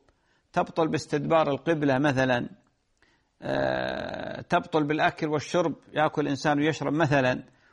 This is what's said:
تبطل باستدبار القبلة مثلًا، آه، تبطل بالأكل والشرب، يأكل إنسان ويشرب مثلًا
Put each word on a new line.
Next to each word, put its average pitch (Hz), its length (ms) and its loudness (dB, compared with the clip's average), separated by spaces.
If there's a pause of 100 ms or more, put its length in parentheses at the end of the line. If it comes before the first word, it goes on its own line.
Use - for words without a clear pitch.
(520)
تبطل 175 360 0
باستدبار 147 600 2
القبلة 143 480 2
مثلًا، 131 500 2 (920)
آه، 65 1000 -4
تبطل 170 440 0
بالأكل 156 440 0
والشرب، 165 460 0 (180)
يأكل 147 360 0
إنسان 143 300 0
ويشرب 143 340 0
مثلًا 135 520 2 (280)